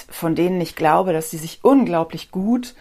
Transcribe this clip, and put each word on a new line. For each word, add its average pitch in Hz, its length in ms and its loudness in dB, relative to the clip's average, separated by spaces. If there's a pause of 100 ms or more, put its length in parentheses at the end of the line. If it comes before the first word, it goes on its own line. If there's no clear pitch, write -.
von 160 260 -4
denen 180 260 0
ich 160 140 -6
glaube, 170 380 2
dass 160 160 -4
sie 165 80 -10
sich 160 260 -12
unglaublich 170 680 2
gut 233 500 -2